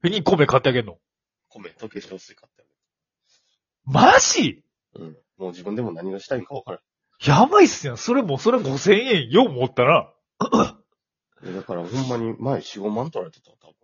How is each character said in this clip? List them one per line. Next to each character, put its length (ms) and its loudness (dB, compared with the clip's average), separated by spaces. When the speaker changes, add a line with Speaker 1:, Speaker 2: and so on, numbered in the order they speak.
Speaker 1:
に 200 -4
米 240 2
買 140 0
っ 20 -20
て 60 0
あ 40 0
げ 100 -2
ん 40 -10
の？ 120 -20
Speaker 2:
米 220 -20
と 180 -18
化 100 -14
粧 200 -18
水 180 -20
買 120 -20
っ 60 -20
て 80 -20
あ 0 -
げ 60 -20
る。 0 -
Speaker 1:
マ 340 6
ジ？ 440 -2
Speaker 2:
う 100 -18
ん。 120 -20
も 100 -12
う 20 -10
自 120 -20
分 120 -10
で 80 -6
も 100 -8
何 200 -10
が 80 -12
し 80 -20
た 80 -6
い 40 -8
ん 40 -18
か 100 -18
分 80 -12
か 100 -16
ら 60 -12
ん。 20 -20
Speaker 1:
や 280 4
ば 160 4
い 20 10
っ 40 2
す 180 0
や 80 10
ん。 20 6
そ 180 -4
れ 80 0
も、 160 -4
そ 140 0
れ 60 0
五 200 -4
千 280 4
円 240 -2
よ、 140 6
思 220 -2
っ 60 -8
た 120 2
ら。 280 2
Speaker 2:
い 40 -18
や、 80 -14
だ 80 -12
か 120 -12
ら 100 -8
ほ 180 -8
ん 60 -8
ま 80 -6
に 220 -8
前 240 -6
四 160 -16
五 120 -6
万 200 -8
取 120 -10
ら 80 -14
れ 0 -
て 100 -20
た 100 -20
わ、 100 -20
多 80 -20
分。 160 -20